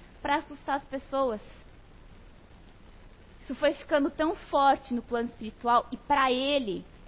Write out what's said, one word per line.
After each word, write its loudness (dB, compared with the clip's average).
pra 0
assustar -6
as -8
pessoas. -4
Isso -10
foi 2
ficando 0
tão 0
forte 2
no -2
plano -4
espiritual, 0
e -8
pra 2
ele 0